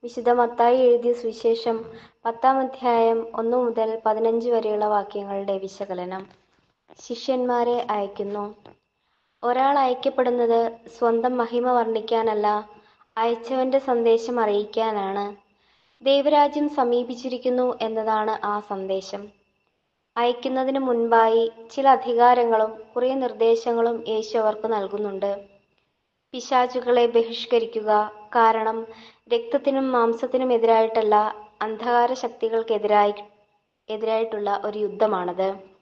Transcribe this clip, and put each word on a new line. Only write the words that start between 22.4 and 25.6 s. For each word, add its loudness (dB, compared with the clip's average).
കുറേ 0
നിർദ്ദേശങ്ങളും 0
യേശു -4
അവർക്ക് 0
നൽകുന്നുണ്ട്. -4